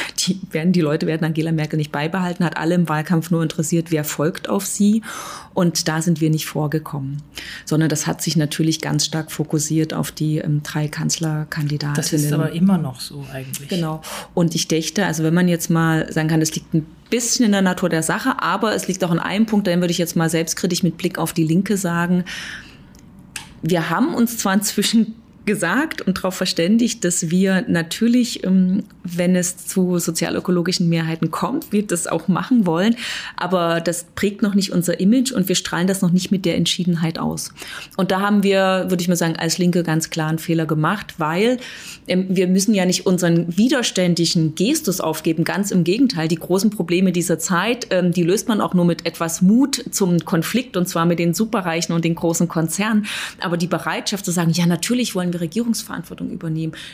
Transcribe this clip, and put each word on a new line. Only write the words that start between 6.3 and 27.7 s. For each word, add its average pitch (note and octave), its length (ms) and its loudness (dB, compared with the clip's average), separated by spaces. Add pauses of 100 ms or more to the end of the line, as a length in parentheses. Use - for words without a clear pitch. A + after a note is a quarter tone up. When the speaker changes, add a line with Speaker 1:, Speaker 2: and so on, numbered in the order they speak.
Speaker 1:
vorgekommen, D3 800 -4 (420)
sondern D#3 240 2
das D3+ 180 -2
hat D#3+ 140 -4
sich E3 160 0
natürlich D#3+ 460 0
ganz D3+ 240 0
stark D#3+ 260 -6
fokussiert D#3 600 -2
auf - 180 -4
die, D#3 240 -2
ähm, D3 260 0
drei D3+ 240 -4
Kanzlerkandidatinnen. D3+ 1120 -4
Speaker 2:
Das - 160 -4
ist D3 220 0
aber D3+ 180 0
immer F3+ 240 4
noch C3+ 240 -4
so C#3+ 320 -12
eigentlich. C3+ 380 -10
Speaker 1:
Genau. D#3+ 320 -4 (320)
Und E3+ 200 2
ich D#3+ 140 -2
dächte, E3 380 0
also D#3+ 180 0
wenn D#3 80 2
man F3+ 160 6
jetzt E3+ 220 0
mal E3 420 2
sagen D#3 160 0
kann, D#3+ 120 2
das D#3 140 0
liegt - 200 -6
ein D#3 100 2 (240)
bisschen A#3 380 0
in G3+ 60 6
der G3 100 4
Natur F3+ 260 2
der D#3+ 140 0
Sache, G#3 400 -2
aber G3+ 320 0
es F#3+ 120 -4
liegt F#3 160 -2
auch F3 100 0
in E3 60 2
einem G#3+ 280 0
Punkt, G3+ 200 2
den F3 140 2
würde F3 120 2
ich E3 60 -2
jetzt E3+ 160 -2
mal E3 140 2
selbstkritisch E3 540 -2
mit E3 160 0
Blick F3 180 -4
auf - 160 -4
die E3 120 2
Linke F#3+ 340 2
sagen, F3 460 0 (1400)
wir E3 260 0
haben G#3+ 260 0
uns A#3 220 2
zwar G3 160 0
inzwischen G3+ 640 2 (320)
gesagt G#3 560 0
und F#3 160 0
darauf F#3 160 -2
verständigt, G3+ 680 0
dass F3 260 0
wir F#3+ 380 4
natürlich, A3+ 760 0